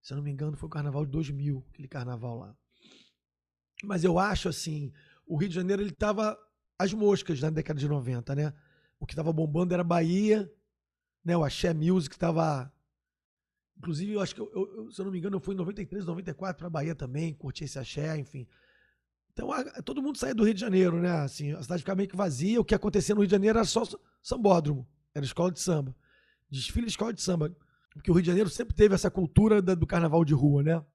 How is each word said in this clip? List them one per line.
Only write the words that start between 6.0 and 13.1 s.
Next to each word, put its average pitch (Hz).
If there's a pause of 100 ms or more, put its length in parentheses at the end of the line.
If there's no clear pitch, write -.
às 190
moscas 196
na 151
década 156
de 143
noventa, 127
né? 151 (460)
O -
que -
tava 160
bombando 160
era 180
Bahia, 175 (720)
né? 170
O 170
Axé 165
Music 160
tava, 156 (1040)